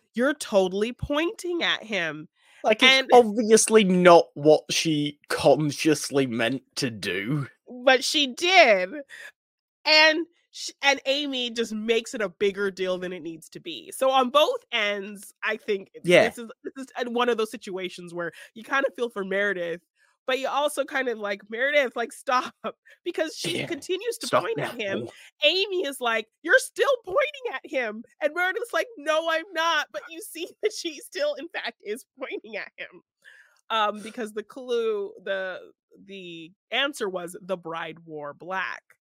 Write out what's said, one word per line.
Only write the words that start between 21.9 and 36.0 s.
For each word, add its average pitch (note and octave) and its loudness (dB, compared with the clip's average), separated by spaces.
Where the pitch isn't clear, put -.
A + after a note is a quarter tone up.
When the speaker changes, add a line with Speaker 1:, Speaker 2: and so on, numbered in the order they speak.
Speaker 1:
like, A#3 -6
<laughs> B3 -2
stop," - -
because E4+ -4
she - -4
Speaker 2:
Yeah. - -6
Speaker 1:
continues F#4+ -6
to - -8
Speaker 2:
Stop - 2
Speaker 1:
point A4+ -4
at - -8
him. G3+ -6
Speaker 2:
now. - -14
Speaker 1:
Amy F#4 2
is C#4 -8
like, A3+ -2
"You're F4+ 6
still C5 0
pointing C5 -2
at C4 -8
him." A#3 -6
And D4+ -2
Meredith's F#4 -2
like, E4+ -2
"No, D#4 -2
I'm E4 -4
not." D#4+ 0
But D4+ -12
you E4 -14
see E4+ -10
<laughs> - -14
that G#4+ 0
she D4+ -10
still, D4 -4
in C#4 -12
fact, - -10
is G#3+ -10
pointing B3 -10
at - -12
him. - -16
Um, G#3+ -2
because G#3+ -10
the G#3+ -8
clue, A3+ -4
the, F#3+ -8